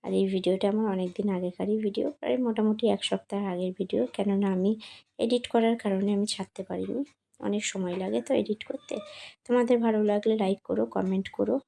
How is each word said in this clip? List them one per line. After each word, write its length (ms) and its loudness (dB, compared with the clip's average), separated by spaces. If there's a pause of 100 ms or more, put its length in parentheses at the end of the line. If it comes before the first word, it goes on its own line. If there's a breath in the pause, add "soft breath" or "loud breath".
আর 80 -6
এই 140 4
ভিডিওটা 420 2
আমার 220 2
অনেক 240 -2
দিন 160 -2
আগেকারই 480 -2
ভিডিও, 320 -2
প্রায় 280 -2
মোটামুটি 500 2
এক 160 2
সপ্তাহ 420 -4
আগের 320 -2
ভিডিও, 280 0
কেননা 460 0
আমি 180 2 (480 loud breath)
এডিট 300 0
করার 280 2
কারণে 400 0
আমি 100 0
ছাড়তে 360 -8
পারিনি, 380 -6 (400)
অনেক 240 -2
সময় 320 -4
লাগে 240 -2
তো 140 -4
এডিট 300 0
করতে। 300 -8 (500 loud breath)
তোমাদের 340 4
ভালো 260 4
লাগলে 320 2
লাইক 260 0
করো, 240 -2
কমেন্ট 440 -2
করো 260 0 (120)